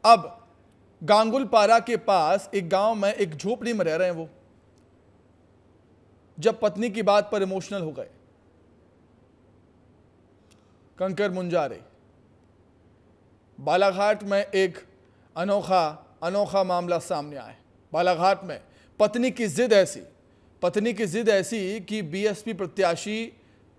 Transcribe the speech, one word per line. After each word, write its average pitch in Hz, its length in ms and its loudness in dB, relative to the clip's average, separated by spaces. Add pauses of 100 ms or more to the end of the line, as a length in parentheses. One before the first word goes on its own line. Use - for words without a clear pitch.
अब 214 340 6 (640)
गांगुलपारा 220 800 4
के 226 180 -2
पास 190 560 2
एक 180 140 -2
गांव 202 260 2
में 202 180 0
एक 175 220 -2
झोपड़ी 208 380 -4
में 208 120 -2
रह 156 100 0
रहे 180 120 0
हैं 175 80 -2
वो, 160 140 -10 (2000)
जब 220 220 0
पत्नी 214 300 -2
की 208 140 -6
बात 202 280 4
पर 202 120 0
इमोशनल 190 380 -6
हो 160 100 -8
गए 127 180 -12 (3000)
कंकर 190 340 -2
मुंजारे। 170 480 -4 (1800)
बालाघाट 196 640 2
में 202 180 0
एक 190 360 -2 (580)
अनोखा, 190 480 0 (400)
अनोखा 196 400 0
मामला 175 360 -2
सामने 147 360 -6
आया 120 120 -14
है। 113 100 -20 (360)
बालाघाट 180 500 2
में 160 160 -12 (400)
पत्नी 226 320 2
की 240 180 -4
जिद 214 240 2
ऐसी, 185 280 4 (600)
पत्नी 208 300 0
की 214 140 -2
जिद 208 240 0
ऐसी 202 500 -2
कि 208 220 -8
बीएसपी 202 500 -4
प्रत्याशी 196 760 -4 (480)